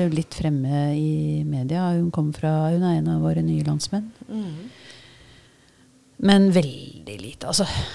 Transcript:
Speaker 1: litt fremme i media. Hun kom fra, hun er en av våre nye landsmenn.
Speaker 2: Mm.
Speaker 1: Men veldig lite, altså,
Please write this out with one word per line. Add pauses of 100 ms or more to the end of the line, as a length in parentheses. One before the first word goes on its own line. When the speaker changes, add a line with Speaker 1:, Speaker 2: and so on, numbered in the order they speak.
(100)
Speaker 1:
litt
fremme
i
media.
Hun
kom
fra,
hun
er
en
av
våre
nye
landsmenn. (200)
Speaker 2:
Mm. (1500)
Speaker 1:
Men
veldig
lite,
altså, (280)